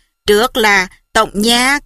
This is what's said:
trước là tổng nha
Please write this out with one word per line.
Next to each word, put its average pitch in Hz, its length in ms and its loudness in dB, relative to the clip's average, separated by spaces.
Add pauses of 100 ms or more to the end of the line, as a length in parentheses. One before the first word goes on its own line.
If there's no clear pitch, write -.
(260)
trước 214 300 0
là 202 320 0 (240)
tổng 220 220 0
nha 240 500 0